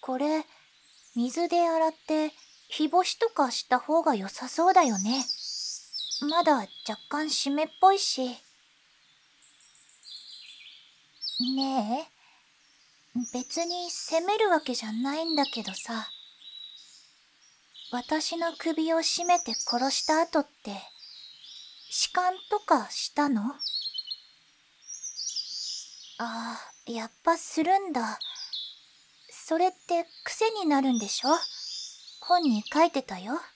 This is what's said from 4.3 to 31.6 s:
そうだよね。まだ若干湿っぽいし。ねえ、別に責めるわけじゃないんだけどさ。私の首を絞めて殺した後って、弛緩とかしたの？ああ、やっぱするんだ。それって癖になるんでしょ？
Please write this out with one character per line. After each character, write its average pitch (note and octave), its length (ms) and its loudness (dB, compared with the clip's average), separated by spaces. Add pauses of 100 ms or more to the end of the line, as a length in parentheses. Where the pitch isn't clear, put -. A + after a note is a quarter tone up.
そ E4+ 220 4
う - 20 6
だ F#4 100 8
よ A3 160 2
ね。 A#3+ 260 -2 (1040)
ま E4+ 140 4
だ D#4 120 6
若 G#3 120 -2 (400)
干 D4+ 220 -2
湿 - 200 0
っ C#4 40 0 (260)
ぽ F#4+ 140 10
い G4 60 2
し。 C4 280 0 (3250)
ね C4+ 560 0 (1040)
え、 B3 40 0 (140)
別 B3+ 300 -4
に F4 260 -6
責 - 360 -2
め G#4 120 2
る G#4+ 120 4
わ E4 100 6
け C4 140 -4
じ A3+ 120 -4
ゃ G#3+ 60 -6
な C4 240 -2
い D#4+ 80 -2
ん D#4+ 140 0
だ C#4+ 80 4
け A#3 180 -8
ど F#3+ 100 -8
さ。 A3 360 -8 (1800)
私 D4+ 460 -2
の E4 200 -2
首 D#4+ 360 0
を E4 80 4
絞 E4+ 260 0
め F4 120 6
て A#3 160 -6
殺 A#3+ 360 0
し - 140 -2
た D#4 140 4
後 E4 220 2
っ - 60 -2 (160)
て、 G#3 80 -10 (1200)
弛 - 220 0
緩 F4+ 240 2 (140)
と G#4 80 2
か B3+ 320 4
し - 240 -6
た D4 140 2
の？ A3+ 120 2 (2750)
あ A#3 400 -6 (280)
あ、 A#3 40 -8
や A3+ 140 -6
っ A3+ 60 -14 (120)
ぱ E4+ 120 4
す D#4+ 280 -2
る F#4+ 160 6
ん F#4+ 140 -4
だ。 A3+ 260 -2 (1120)
そ - 260 -4
れ F4+ 120 4
っ - 20 -4
て E4+ 340 -2 (180)
癖 - 280 0
に G4+ 160 -2
な C#4+ 140 4
る C4 120 4
ん A#3 60 0
で G#3 80 -4
し - 180 -4
ょ？ C4 40 2 (920)